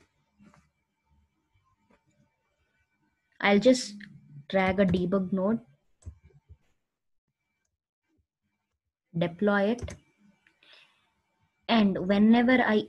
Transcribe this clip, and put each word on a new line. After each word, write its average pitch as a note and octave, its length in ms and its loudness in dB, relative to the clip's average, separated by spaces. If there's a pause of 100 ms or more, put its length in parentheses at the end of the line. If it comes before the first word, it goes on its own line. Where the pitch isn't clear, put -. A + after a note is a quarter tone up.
(3500)
I'll G3+ 200 2
just B3+ 360 2 (540)
drag F#3+ 300 -2
a G3+ 60 4
debug F3+ 460 -2
node, G3 280 -2 (3500)
deploy G3+ 440 -2 (100)
it, - 240 -10 (1700)
and G3 380 0
whenever A#3 540 4
I G#3+ 280 0